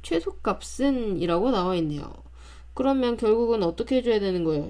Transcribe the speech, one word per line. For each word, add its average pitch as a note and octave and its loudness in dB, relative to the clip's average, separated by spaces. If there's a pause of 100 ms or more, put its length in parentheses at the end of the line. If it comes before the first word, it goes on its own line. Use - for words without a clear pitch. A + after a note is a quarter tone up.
최소값은 B3+ -2
이라고 F3 2
나와 F#3 2
있네요. D3+ -2 (600)
그러면 C4 2
결국은 A3+ 2
어떻게 F3 0
해줘야 A#3 2
되는 F#3 0
거예요? D#3 0